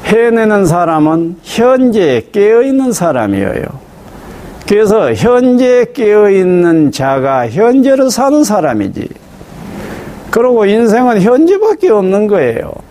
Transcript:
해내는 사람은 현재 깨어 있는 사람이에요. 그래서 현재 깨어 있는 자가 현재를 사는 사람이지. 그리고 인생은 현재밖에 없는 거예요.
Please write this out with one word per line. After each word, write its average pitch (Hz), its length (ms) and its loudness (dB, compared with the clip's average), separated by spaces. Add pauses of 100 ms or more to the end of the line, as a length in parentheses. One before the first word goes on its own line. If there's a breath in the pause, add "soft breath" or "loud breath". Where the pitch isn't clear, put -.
해내는 220 600 2
사람은 165 760 0
현재 226 800 0 (100)
깨어 214 300 2
있는 269 300 0
사람이에요. 110 720 -2 (1040 loud breath)
그래서 202 460 2
현재 247 800 2
깨어 214 360 2
있는 175 640 2
자가 135 560 -2
현재를 262 640 2
사는 277 340 0
사람이지. 147 640 -2 (1200 loud breath)
그리고 233 340 0
인생은 226 580 2
현재밖에 370 680 2
없는 208 380 0
거예요. 143 440 -2 (180)